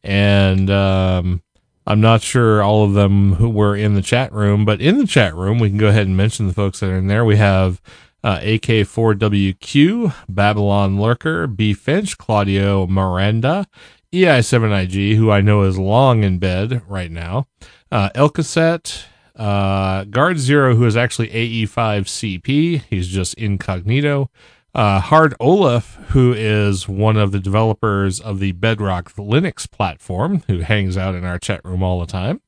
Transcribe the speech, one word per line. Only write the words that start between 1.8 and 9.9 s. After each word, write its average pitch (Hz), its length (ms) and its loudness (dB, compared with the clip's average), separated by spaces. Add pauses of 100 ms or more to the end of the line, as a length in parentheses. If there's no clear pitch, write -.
I'm 107 160 2
not 113 200 4
sure 110 400 2
all 107 220 2
of 101 100 2
them 98 400 4
who 110 160 2
were 104 260 2
in 104 200 0
the 98 60 2
chat 233 300 -2
room, 104 340 2
but 107 160 0
in 185 160 2
the 269 100 0
chat 101 280 2
room, 98 240 -2
we 107 100 2
can 101 80 -2
go 107 120 2
ahead 101 180 4
and 95 80 0
mention 104 320 0
the 87 60 -2
folks 98 260 -4
that 98 100 -4
are 92 80 -2
in 95 100 -2
there. 110 180 2
We 104 120 4
have, 95 440 2 (420)
uh, 98 180 -2
A 110 180 -2
K 110 240 0
four 110 320 0
W 101 380 0
Q, 180 600 0 (160)